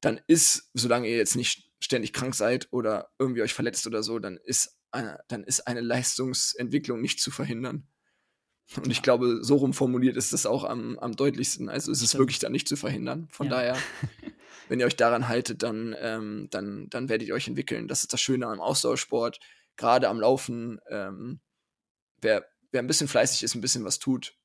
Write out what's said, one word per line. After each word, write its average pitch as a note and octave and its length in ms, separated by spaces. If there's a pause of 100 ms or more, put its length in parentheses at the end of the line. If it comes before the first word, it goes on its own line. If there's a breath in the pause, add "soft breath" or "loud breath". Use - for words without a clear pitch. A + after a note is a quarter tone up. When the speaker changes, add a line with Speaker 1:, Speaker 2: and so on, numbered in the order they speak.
Speaker 1:
dann - 260
ist, - 460
solange A#2+ 340
ihr A#2 100
jetzt G#2+ 180
nicht - 440
ständig A#2 320
krank B2+ 240
seid A#2+ 360
oder A2 460
irgendwie B2+ 240
euch G#2 120
verletzt - 340
oder A2 160
so, A2+ 160
dann F#2+ 240
ist - 340 (140)
eine, A2+ 280 (100)
dann A2+ 160
ist - 220
eine A#2+ 140
Leistungsentwicklung B2+ 1200
nicht A#2 200
zu - 100
verhindern. C3 560 (880)
Und - 160
ich A#2 60
Speaker 2:
Ja. - 60
Speaker 1:
glaube, B2 380
so C3 140
rum C3+ 180
formuliert B2+ 440
ist B2 160
das - 120
auch A2+ 180
am, A#2 360
am A#2 160
deutlichsten. - 540
Also - 220
es C3 100
ist A#2 80
Speaker 2:
Stimmt. C#3 100
Speaker 1:
wirklich C3 200
dann A#2+ 120
nicht - 160
zu C#3+ 80
verhindern. C#3 560
Von C#3+ 160
Speaker 2:
Ja. C#3 60
Speaker 1:
daher, B2+ 240
Speaker 2:
<laughs> - 920
Speaker 1:
wenn B2+ 120
ihr B2 60
euch B2 100
daran A#2 320
haltet, A#2+ 360
dann, A2+ 360
ähm, G#2+ 520
dann, G2+ 380
dann B2+ 200
werdet A2 180
ihr - 60
euch B2+ 140
entwickeln. A2+ 400
Das - 140
ist - 120
das - 80
Schöne B2+ 260
am G#2+ 120
Ausdauersport, A#2+ 800 (380 soft breath)
gerade A#2+ 320
am A2+ 100
Laufen. A#2+ 600 (100)
Ähm, G#2+ 500 (840)
wer, G#2+ 240 (260)
wer B2+ 120
ein B2+ 40
bisschen D3+ 200
fleißig B2 360
ist, A2+ 120
ein A#2+ 60
bisschen A#2+ 240
was F2+ 140
tut - 460